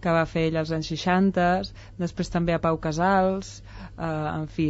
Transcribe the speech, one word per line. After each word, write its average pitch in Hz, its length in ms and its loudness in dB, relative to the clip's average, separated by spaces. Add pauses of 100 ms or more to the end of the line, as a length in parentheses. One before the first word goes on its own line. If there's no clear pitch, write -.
que 170 140 0
va 165 160 4
fer 165 180 0
ell 160 140 0
als 156 100 -4
anys 160 220 -2
seixanta, 180 560 4 (500)
després 175 320 -4
també 170 220 2
a 160 100 2
Pau 160 160 2
Casals, 185 800 2 (400)
eh, 165 80 -6
en 156 420 -4
fi, 156 220 0